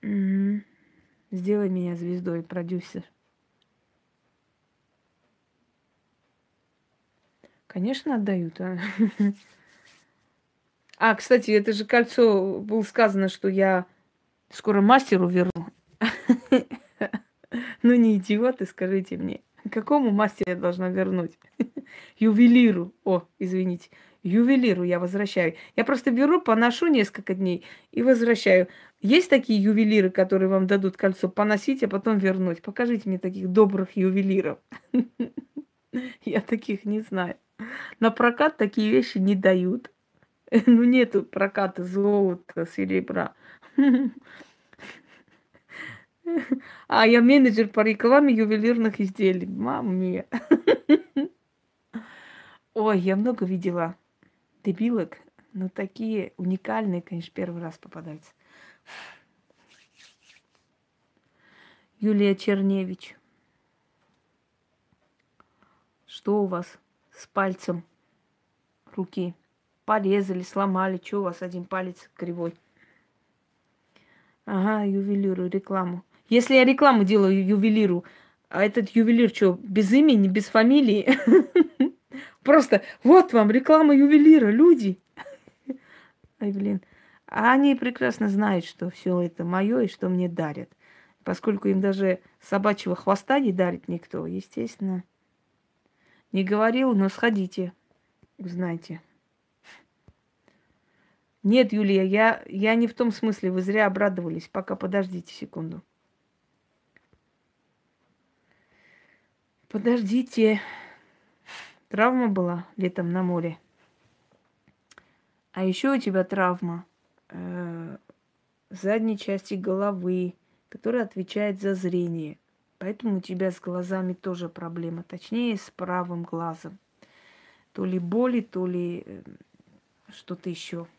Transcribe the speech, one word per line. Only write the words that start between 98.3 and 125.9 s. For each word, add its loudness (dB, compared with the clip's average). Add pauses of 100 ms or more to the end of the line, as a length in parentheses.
узнайте. -10 (2500)
Нет, 4
Юлия, 2
я, 2
я -2
не 2
в -6
том -2
смысле, -4
вы -4
зря 0
обрадовались. -4
Пока -8
подождите -6
секунду. -14 (3750)
Подождите. 0 (1300)
Травма 0
была -4 (100)
летом -4
на -2
море. -4 (1900)
А -6
ещё 0
у 0
тебя -2
травма, -4 (460)
э, -12 (720)
задней -4
части -8
головы, -4 (340)
которая -6
отвечает -8
за -4
зрение. -6 (400)
Поэтому -6
у -6
тебя -6
с -12
глазами -6
тоже -10
проблема. -12
Точнее, -8
с -14
правым -8